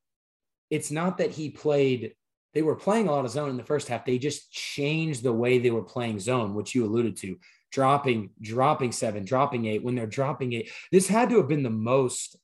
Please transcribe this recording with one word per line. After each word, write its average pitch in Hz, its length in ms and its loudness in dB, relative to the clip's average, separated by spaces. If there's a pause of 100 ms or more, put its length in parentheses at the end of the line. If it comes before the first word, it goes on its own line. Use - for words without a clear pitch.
(680)
it's 151 220 -4
not 175 280 -2
that 160 120 0
he 151 200 -8
played 135 640 2 (440)
they 156 60 2
were 151 120 2
playing 214 320 2
a 156 40 2
lot 143 120 2
of 123 60 -4
zone 143 220 -4
in 127 60 -4
the 120 60 -8
first 147 240 -2
half. 117 160 -4
They 127 140 0
just 131 340 -6
changed 147 680 -2
the 123 100 2
way 123 280 4
they 120 100 4
were 113 140 0
playing 113 360 -4
zone, 107 360 0
which 104 180 -6
you 120 120 2
alluded 107 320 0
to, 92 200 -8 (340)
dropping, 131 600 2 (100)
dropping 127 520 0
seven, 104 320 -4
dropping 127 400 0
eight. 107 180 -2
When 123 100 -2
they're 120 140 -4
dropping 131 460 -4
eight, 113 180 -8 (200)
this 185 160 6
had 220 220 4
to 233 80 4
have 151 100 6
been 147 140 2
the 123 80 0
most 120 760 0